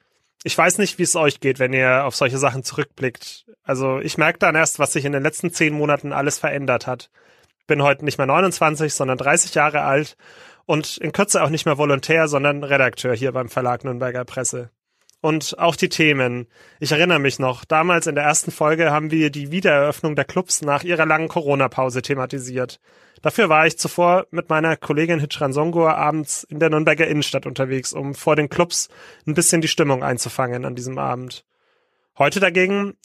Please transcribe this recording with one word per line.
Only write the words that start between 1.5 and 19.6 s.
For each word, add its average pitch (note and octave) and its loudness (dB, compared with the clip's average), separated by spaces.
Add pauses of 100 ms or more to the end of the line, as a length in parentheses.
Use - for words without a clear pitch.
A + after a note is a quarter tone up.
wenn B2+ 0
ihr C3 4
auf B2+ -4
solche C3+ 0
Sachen C3 0
zurückblickt. - -8 (180)
Also C3 -2
ich - -6
merke D#3 2
dann D#3+ 2
erst, D#3+ 0
was C#3 0
sich C#3 -2
in C#3+ -2
den C#3 -2
letzten D#3+ -4
zehn D3+ 0
Monaten D3 0
alles C#3+ -2
verändert C#3 -2
hat. B2+ -8 (580)
Bin D3 2
heute C#3+ 2
nicht - -2
mehr C3+ 2
neunundzwanzig, D#3 2
sondern C3 -2
dreißig C#3 2
Jahre D3 2
alt C#3+ 0 (480)
und D3+ -2
in D#3 -6
Kürze F#3+ 2
auch C#3+ 0
nicht D#3 -2
mehr C#3+ 2
Volontär, D3+ 2
sondern C#3+ 0
Redakteur B2+ 2
hier B2+ -2
beim B2+ -6
Verlag B2 -2
Nürnberger B2+ -6
Presse. B2 -8 (520)
Und D#3 -2
auch E3+ 0
die F3+ -2
Themen. C3 0 (320)
Ich D3+ -4
erinnere E3 2
mich C#3 0
noch, B2+ -2
damals E3 2
in D3+ -4
der C#3+ 0
ersten D#3 0
Folge D#3+ 2
haben D3+ -2
wir D#3 2
die C#3+ -10
Wiedereröffnung D3+ 0